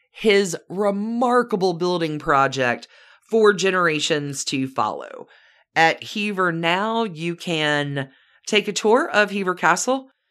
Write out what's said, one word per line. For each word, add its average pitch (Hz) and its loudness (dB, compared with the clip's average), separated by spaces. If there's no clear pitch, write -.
his 196 2
remarkable 208 0
building 165 -2
project 135 0
for 214 6
generations 160 -2
to 131 -4
follow. 104 -6
At 160 2
Hever 196 -2
now, 190 0
you 170 -6
can 147 -2
take 208 0
a 208 -4
tour 226 2
of 208 2
Hever 190 -2
Castle. 190 0